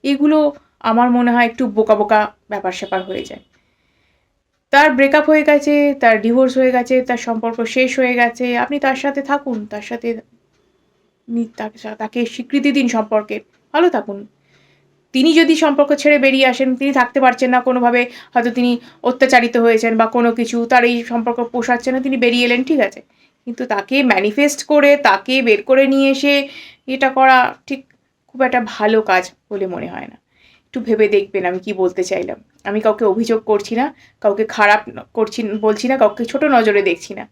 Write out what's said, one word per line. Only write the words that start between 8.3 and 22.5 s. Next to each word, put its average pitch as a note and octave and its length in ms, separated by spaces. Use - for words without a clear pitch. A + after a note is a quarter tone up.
আপনি C#4 220
তার C4+ 160
সাথে C#4 260
থাকুন, C#4 440
তার G#3 160
সাথে A#3 400
নি-, A#3 280
তাকে G#3+ 200
সা-, G#3+ 180
তাকে A3 300
স্বীকৃতি C4+ 460
দিন B3+ 160
সম্পর্কের, G#3+ 540
ভালো E4+ 160
থাকুন। G#3 380
তিনি D4 200
যদি E4 220
সম্পর্ক D4+ 400
ছেড়ে D4 220
বেরিয়ে C4+ 300
আসেন, B3+ 280
তিনি C4+ 180
থাকতে C4 280
পারছেন B3+ 280
না B3 100
কোনোভাবে, A#3+ 460
হয়তো A#3+ 180
তিনি A#3+ 280
অত্যাচারিত B3 540
হয়েছেন A3+ 400
বা A3+ 80
কোনো A#3 260
কিছু, A#3 340
তার A#3+ 180
এই A#3+ 200
সম্পর্ক A#3 400
পোষাচ্ছে A#3+ 480
না, C4 80
তিনি C4 180
বেরিয়ে A#3+ 280
এলেন, A#3+ 180